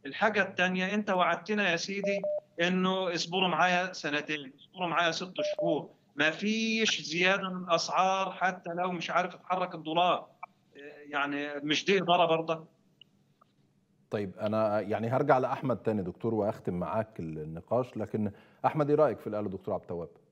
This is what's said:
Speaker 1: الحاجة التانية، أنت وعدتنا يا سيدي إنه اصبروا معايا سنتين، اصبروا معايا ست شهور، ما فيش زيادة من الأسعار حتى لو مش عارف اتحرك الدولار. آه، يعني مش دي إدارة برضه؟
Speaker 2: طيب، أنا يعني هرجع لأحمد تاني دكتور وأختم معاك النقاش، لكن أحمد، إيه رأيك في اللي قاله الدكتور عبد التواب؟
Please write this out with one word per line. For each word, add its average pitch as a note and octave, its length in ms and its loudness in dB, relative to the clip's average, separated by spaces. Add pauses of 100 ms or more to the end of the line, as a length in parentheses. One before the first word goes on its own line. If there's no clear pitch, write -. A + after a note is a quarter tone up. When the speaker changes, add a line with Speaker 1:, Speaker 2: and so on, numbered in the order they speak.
Speaker 1:
الحاجة G3+ 360 0
التانية، F#3 520 0
أنت G#3 160 -2
وعدتنا F3+ 600 2
يا E3+ 60 2
سيدي G3 440 -2 (400)
إنه F#3 540 2
اصبروا E3+ 340 0
معايا F3+ 440 2
سنتين، D3 680 -4
اصبروا F#3 280 -6
معايا E3 240 2
ست F#3 220 -6 (220)
شهور، - 340 0 (260)
ما D3+ 140 2
فيش A3 720 0
زيادة F#3 460 0
من F#3 160 -6
الأسعار F#3 680 2
حتى F#3 380 -4
لو F3+ 220 -2
مش E3 180 -6
عارف F3+ 240 0
اتحرك F3+ 400 -4
الدولار. D#3+ 440 2 (580)
آه، C#3 40 -20 (280)
يعني C#3+ 520 -2
مش D3 240 0
دي G3 140 4
إدارة E3+ 280 6
برضه؟ E3 400 0 (1400)
Speaker 2:
طيب، G#2 280 -4
أنا G#2+ 420 2
يعني G#2 280 0
هرجع C3+ 300 4
لأحمد B2+ 380 0
تاني G#2+ 260 -2
دكتور F2+ 320 -4
وأختم G2 400 -2
معاك F2 460 -4
النقاش، B2 680 -4 (100)
لكن G#2+ 340 -2 (360)
أحمد، C#3+ 240 2
إيه D3 60 6
رأيك C#3 220 4
في - 80 -12
اللي G#2 100 -4
قاله G#2 120 -2
الدكتور F#2+ 260 -6
عبد F2+ 80 -6
التواب؟ E2+ 260 -8 (240)